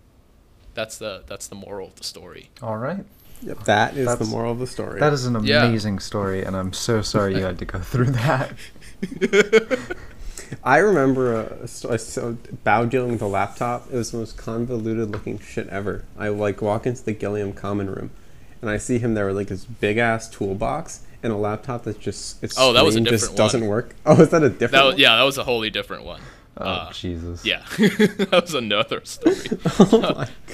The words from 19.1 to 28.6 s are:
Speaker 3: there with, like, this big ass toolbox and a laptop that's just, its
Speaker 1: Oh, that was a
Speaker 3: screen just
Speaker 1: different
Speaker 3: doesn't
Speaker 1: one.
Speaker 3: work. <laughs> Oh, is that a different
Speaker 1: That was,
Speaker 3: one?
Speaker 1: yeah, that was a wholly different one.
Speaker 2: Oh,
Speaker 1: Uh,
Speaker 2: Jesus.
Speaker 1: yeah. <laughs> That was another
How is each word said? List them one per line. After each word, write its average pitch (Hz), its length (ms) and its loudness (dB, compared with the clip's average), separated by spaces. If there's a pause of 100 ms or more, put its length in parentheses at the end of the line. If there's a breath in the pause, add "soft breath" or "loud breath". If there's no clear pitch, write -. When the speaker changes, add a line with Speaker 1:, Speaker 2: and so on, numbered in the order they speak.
Speaker 3:
there 104 140 0
with, 98 80 -2
like, 101 120 -4
this 92 160 -8
big 104 320 -2
ass 113 320 0
toolbox 113 720 -6 (220 soft breath)
and 117 100 -2
a 104 40 -2
laptop 107 480 -4
that's 107 140 -6
just, - 460 -8
its - 140 -8
Speaker 1:
Oh, 131 160 6
that 131 100 8
was 110 100 4
a 113 40 4
Speaker 3:
screen 117 80 4
just 117 180 4
Speaker 1:
different 98 140 -6
Speaker 3:
doesn't 110 240 4
Speaker 1:
one. 107 80 0
Speaker 3:
work. 107 300 -2
<laughs> - 60 -4
Oh, 160 140 8
is 156 100 10
that 165 120 6
a 131 80 6
different 117 220 0
Speaker 1:
That 135 120 8
was, 131 100 6
Speaker 3:
one? 131 60 2
Speaker 1:
yeah, 120 160 8
that 120 60 6
was 131 160 2
a 107 60 -4
wholly 113 260 0
different 92 340 -8
one. 82 160 -14 (380 loud breath)
Speaker 2:
Oh, - 60 -8
Speaker 1:
Uh, 87 280 -4
Speaker 2:
Jesus. 87 540 -8
Speaker 1:
yeah. 90 240 0
<laughs> - 80 -6
That 196 640 4
was 175 120 -10
another 110 500 -2